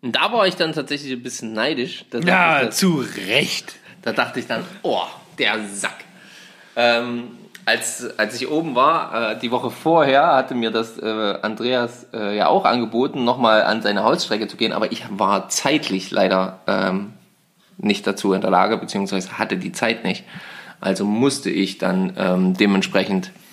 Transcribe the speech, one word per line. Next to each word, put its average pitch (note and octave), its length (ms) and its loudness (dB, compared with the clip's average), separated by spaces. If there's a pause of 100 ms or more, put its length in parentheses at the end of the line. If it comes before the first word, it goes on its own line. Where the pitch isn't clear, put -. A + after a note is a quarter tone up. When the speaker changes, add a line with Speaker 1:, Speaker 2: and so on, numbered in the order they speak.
Speaker 1:
Und A#2 140 -6
da E3+ 160 2
war A3 160 4
ich F3+ 80 0
dann D#3+ 160 0
tatsächlich C#3+ 400 -6
ein A#2+ 120 -6
bisschen A#2+ 300 -8
neidisch. B2+ 580 -2
Da B2 80 -4
dachte F3 100 2
Speaker 2:
Ja, E3+ 300 4
Speaker 1:
ich, B2 80 0
dass G#2 100 -4
Speaker 2:
zu E3 260 4 (240)
Recht. - 480 -2 (280)
Speaker 1:
Da A2+ 100 -4
dachte B2 260 -2
ich - 80 -10
dann, A2+ 160 -4 (180)
oh, C3 220 0 (340)
der A2 300 0
Sack. - 360 -8 (720)
Ähm, A#2+ 480 2 (420)
als, A#2 520 -2
als G#2+ 180 0
ich A#2+ 140 -6
oben D#3 240 -2
war, A#2+ 600 2
äh, A#2+ 60 -8
die A#2+ 120 -4
Woche B2 180 -2
vorher, D3+ 640 4
hatte C3 220 2
mir A2+ 160 0
das, A2+ 260 -2
äh, A2 460 -2
Andreas, A#2 680 -2
äh, G#2 240 -4
ja G2+ 120 4
auch - 180 4
angeboten, A#2+ 600 2
nochmal A#2 360 6
an A2 220 2
seine G2+ 180 2
Hausstrecke A2 460 2
zu - 100 -12
gehen, A2 160 0
aber G#2 180 0
ich - 200 -8
war G2 380 0
zeitlich - 600 0
leider, F#2+ 560 2
ähm, G2 480 -2 (640)
nicht G#2 300 -2
dazu F#2+ 260 0
in F#2+ 80 0
der F#2+ 80 0
Lage, F#2+ 280 4
beziehungsweise G2 600 -6
hatte G#2 200 -2
die - 140 -8
Zeit A2+ 320 -4
nicht. F#2 200 -4 (560)
Also F#2+ 260 -2
musste B2 460 0
ich F#2+ 260 -2
dann, F#2 400 0
ähm, F#2 400 2
dementsprechend G2 720 2 (220)